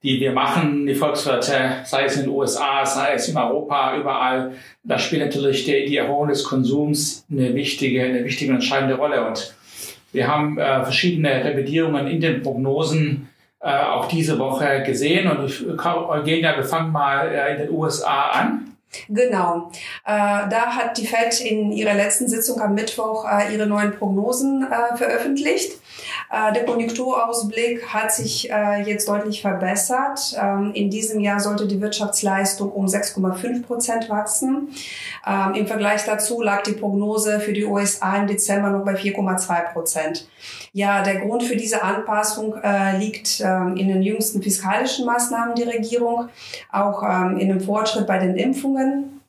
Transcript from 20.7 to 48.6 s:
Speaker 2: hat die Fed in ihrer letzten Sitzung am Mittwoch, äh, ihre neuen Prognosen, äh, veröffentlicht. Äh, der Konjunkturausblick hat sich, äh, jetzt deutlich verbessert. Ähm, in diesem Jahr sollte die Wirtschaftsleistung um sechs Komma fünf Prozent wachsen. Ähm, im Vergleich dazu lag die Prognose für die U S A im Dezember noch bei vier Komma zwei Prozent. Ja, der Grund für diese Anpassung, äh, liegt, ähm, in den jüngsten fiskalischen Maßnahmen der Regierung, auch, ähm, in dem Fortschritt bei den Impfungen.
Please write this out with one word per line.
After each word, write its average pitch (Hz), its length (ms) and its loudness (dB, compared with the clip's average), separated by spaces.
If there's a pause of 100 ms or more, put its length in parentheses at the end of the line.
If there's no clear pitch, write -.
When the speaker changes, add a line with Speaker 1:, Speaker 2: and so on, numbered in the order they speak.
Speaker 2:
hat 233 220 -2
die 214 100 -2
Fed 233 340 2
in 214 300 0
ihrer 208 220 0
letzten 202 340 2
Sitzung 226 320 0
am 202 140 2
Mittwoch, 220 520 -2
äh, 208 280 2
ihre 214 140 0
neuen 208 300 2
Prognosen, 247 720 0
äh, 233 280 0
veröffentlicht. 277 760 0 (580)
Äh, 214 220 2
der 240 120 0
Konjunkturausblick 233 1300 0
hat 220 180 0
sich, - 400 -2
äh, 208 320 2
jetzt 208 240 -2
deutlich 208 340 -2
verbessert. 202 1000 0
Ähm, 202 320 0
in 202 160 0
diesem 220 300 -2
Jahr 202 200 2
sollte 208 280 0
die 196 140 0
Wirtschaftsleistung 202 880 0
um 196 160 0
sechs 196 260 0
Komma 185 200 0
fünf 240 320 -4
Prozent 226 440 -2
wachsen. 262 600 0 (560)
Ähm, 196 300 0
im 214 120 0
Vergleich 208 380 0
dazu 226 360 -2
lag 202 220 0
die 208 100 -2
Prognose 208 640 0
für 208 140 -2
die 208 120 0
U 202 120 0
S 202 240 0
A 196 160 0
im 202 100 2
Dezember 196 420 0
noch 196 160 0
bei 196 100 0
vier 196 180 -2
Komma 185 240 0
zwei 170 240 0
Prozent. 165 680 -4 (460)
Ja, 196 300 2
der 190 180 0
Grund 233 220 0
für - 120 -2
diese 214 280 0
Anpassung, 214 760 -2
äh, 196 360 2
liegt, - 420 -2
ähm, 185 380 0
in 190 100 2
den 190 140 4
jüngsten 214 400 0
fiskalischen 220 640 0
Maßnahmen 233 500 0
der 240 120 0
Regierung, 233 600 0 (420)
auch, 202 300 0
ähm, 185 360 2
in 190 100 2
dem 190 140 2
Fortschritt 208 460 0
bei 190 120 2
den 185 160 2
Impfungen. 269 760 0 (180)